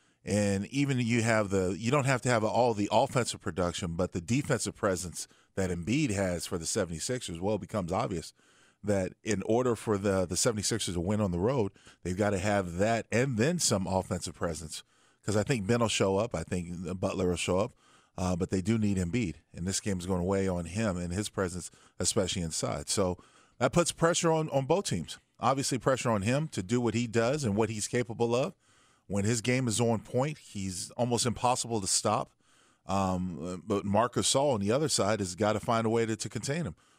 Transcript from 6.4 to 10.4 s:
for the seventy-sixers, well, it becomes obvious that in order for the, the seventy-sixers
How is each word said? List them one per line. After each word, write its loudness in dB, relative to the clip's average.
for -4
the -6
seventy-sixers, -4
well, 0
it -2
becomes -4
obvious -2
that 0
in 0
order 2
for 0
the, 2
the -4
seventy-sixers 0